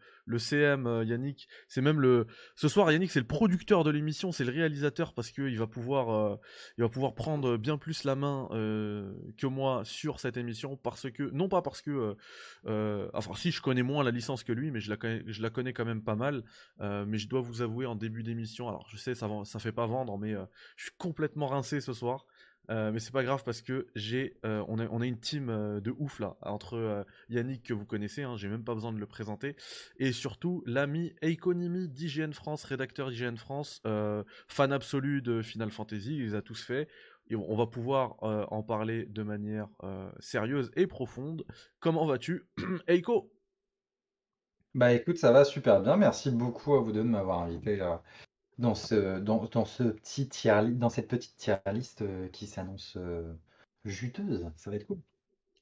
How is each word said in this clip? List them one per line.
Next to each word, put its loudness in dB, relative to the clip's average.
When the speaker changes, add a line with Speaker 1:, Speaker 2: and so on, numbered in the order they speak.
Speaker 1:
le 0
C 0
M, 6
euh, 2
Yannick, -2
c'est -2
même 6
le, 8
ce 4
soir 8
Yannick 4
c'est 4
le 0
producteur 4
de 4
l'émission, 0
c'est -2
le 0
réalisateur 0
parce -6
que -4
il 0
va 0
pouvoir, 0
euh, 2
il 0
va 6
pouvoir -2
prendre 2
bien 0
plus -8
la 2
main, -2
euh, -2
que 0
moi 0
sur -6
cette -4
émission -6
parce -6
que, -6
non 0
pas 2
parce -6
que, -4
euh, 0
euh, 0
enfin -4
si 0
je -6
connais 2
moins 2
la 2
licence -4
que -4
lui, -2
mais -4
je -6
la -2
connais, -4
je -8
la 0
connais -2
quand -2
même -2
pas 0
mal, -2
euh, -2
mais 0
je -4
dois 0
vous -4
avouer -2
en -4
début -6
d'émission, -6
alors -6
je -14
sais -4
ça -4
vend-, -4
ça -10
fait -4
pas 0
vendre, -2
mais, -4
euh, -4
je -14
suis -16
complètement -2
rincé -2
ce -6
soir. -4
Euh, 0
mais 0
c'est -6
pas 2
grave 0
parce -4
que -4
j'ai, -4
euh, -2
on -2
a, -2
on -2
a 0
une -2
team, -4
euh, -2
de -2
ouf -4
là, -4
entre, -6
euh, -2
Yannick -2
que -4
vous -4
connaissez, -4
hein, -4
j'ai -6
même -4
pas -2
besoin -4
de -4
le -6
présenter, -8
et 2
surtout -4
l'ami 0
Eikonimi 0
d'I -6
G -2
N -4
France, -8
rédacteur -4
I -6
G -4
N -4
France, -10
euh, 0
fan 2
absolu 0
de 0
Final -4
Fantasy, -6
il -2
les -2
a 0
tous -12
faits, -4
et -2
on, -2
on 2
va 4
pouvoir, 0
euh, 0
en -4
parler -2
de -6
manière, -4
euh, -8
sérieuse -2
et 4
profonde. -8
Comment 2
vas-tu, -2
<clears throat> -4
Eiko ? 4
Speaker 2:
Bah 8
écoute, 4
ça 8
va 12
super 6
bien, 6
merci 4
beaucoup 2
à 8
vous 0
deux 2
de 2
m'avoir 2
invité, -2
euh, 0
dans 4
ce, 2
dans, 2
dans 2
ce -2
petit -2
tier 4
li-, 2
dans 2
cette -2
petite -4
tier 2
list, -6
euh, -4
qui -12
s'annonce, -10
euh, -6
juteuse. -4
Ça -12
va -4
être -6
cool. -6